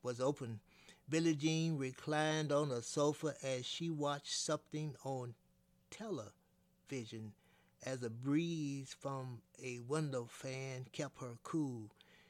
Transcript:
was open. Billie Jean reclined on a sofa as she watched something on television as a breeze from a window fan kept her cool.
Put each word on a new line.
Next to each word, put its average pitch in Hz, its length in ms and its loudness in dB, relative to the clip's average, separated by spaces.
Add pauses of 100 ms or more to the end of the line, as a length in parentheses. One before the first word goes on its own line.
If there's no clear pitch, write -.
was 123 180 -2
open. 127 400 2 (480)
Billie 165 260 6
Jean 160 440 4
reclined 151 720 2
on 147 180 6
a 120 120 0
sofa 151 600 2
as 131 220 -2
she - 240 -2
watched 143 460 0
something 151 600 -2 (100)
on 127 300 -4 (560)
television 113 1400 -8 (520)
as 131 180 -2
a 117 80 -2
breeze 139 880 0
from 131 440 -6 (200)
a 123 180 -6
window 135 500 0
fan 131 640 -6
kept - 280 -6
her 120 220 -8
cool. 123 480 0 (400)